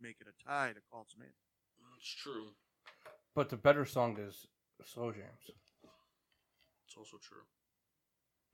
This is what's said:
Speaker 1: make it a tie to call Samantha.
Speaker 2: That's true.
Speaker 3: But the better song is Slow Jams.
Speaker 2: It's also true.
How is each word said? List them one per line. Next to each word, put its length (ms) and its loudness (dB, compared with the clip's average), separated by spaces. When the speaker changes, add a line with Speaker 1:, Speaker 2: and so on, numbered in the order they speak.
Speaker 1:
make 200 -14
it 60 -20
a 220 -20
tie 240 2
to 80 -18
call 220 -14
Samantha. 220 -20
Speaker 2:
That's 160 -14
true. 240 -6
Speaker 3:
But 160 4
the 60 -2
better 280 8
song 340 2
is 280 -8
Slow 280 -4
Jams. 380 -14
Speaker 2:
It's 100 -20
also 240 -16
true. 220 -18